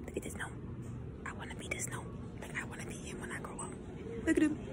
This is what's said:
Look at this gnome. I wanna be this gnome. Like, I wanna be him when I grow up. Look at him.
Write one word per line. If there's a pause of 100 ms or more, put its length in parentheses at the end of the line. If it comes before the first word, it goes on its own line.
Look
at
this
gnome. (720)
I
wanna
be
this
gnome. (340)
Like,
I
wanna
be
him
when
I
grow
up. (540)
Look
at
him. (160)